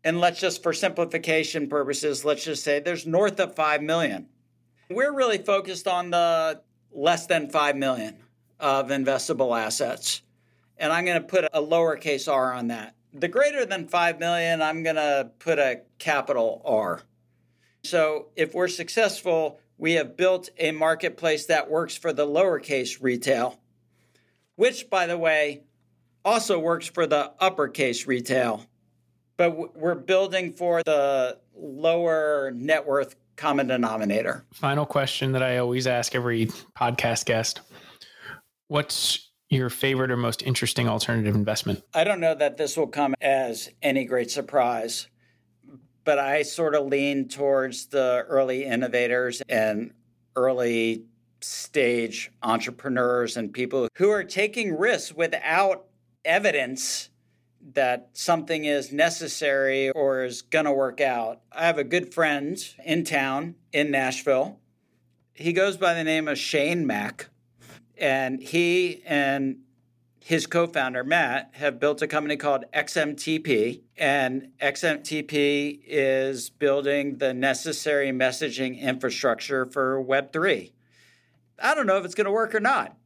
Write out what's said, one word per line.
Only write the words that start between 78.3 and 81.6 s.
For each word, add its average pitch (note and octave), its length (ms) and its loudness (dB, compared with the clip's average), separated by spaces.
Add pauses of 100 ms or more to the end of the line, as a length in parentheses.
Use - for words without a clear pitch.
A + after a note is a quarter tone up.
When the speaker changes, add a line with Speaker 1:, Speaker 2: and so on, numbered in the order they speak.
Speaker 1:
infrastructure B2+ 880 -2
for C3+ 340 -2
Web C3+ 320 -2
three. D#3+ 400 -2 (880)